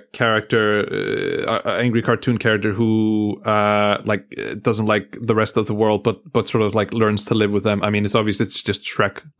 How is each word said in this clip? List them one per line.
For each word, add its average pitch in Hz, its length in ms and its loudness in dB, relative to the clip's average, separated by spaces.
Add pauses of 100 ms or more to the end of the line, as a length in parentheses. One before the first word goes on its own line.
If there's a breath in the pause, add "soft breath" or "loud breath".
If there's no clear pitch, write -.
(120)
character, 107 760 2
uh, 98 760 -2
a, 117 60 -2
a 92 80 -2
angry 117 220 2
cartoon 117 380 0
character 107 340 0
who, 107 680 0
uh, 104 640 2
like, 104 340 -4
uh, - 160 -6
doesn't 107 320 0
like 107 340 0
the 113 140 0
rest 107 220 0
of 107 100 2
the 107 80 -4
world, 107 300 2
but, - 280 -4
but 113 160 0
sort 113 140 0
of, 107 140 0
like, 104 180 0
learns 107 300 2
to 117 100 -2
live 107 160 2
with 101 140 0
them. 104 180 0
I 104 80 0
mean, 104 140 0
it's 101 100 0
obvious 107 260 0
it's - 220 -4
just - 220 -2
Shrek. - 360 -2 (200)